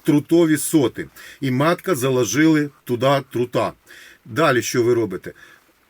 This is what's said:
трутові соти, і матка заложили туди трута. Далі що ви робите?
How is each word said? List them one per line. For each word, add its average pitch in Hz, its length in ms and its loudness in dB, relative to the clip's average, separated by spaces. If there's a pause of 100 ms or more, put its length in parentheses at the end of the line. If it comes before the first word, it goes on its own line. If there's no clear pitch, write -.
трутові 156 540 2
соти, 127 500 -2 (340)
і 135 100 -2
матка 165 440 -2
заложили 135 720 0 (140)
туди 135 380 -2 (100)
трута. 117 420 -4 (520)
Далі 123 360 0
що 123 220 -2
ви 120 100 2
робите? 107 400 -4 (560)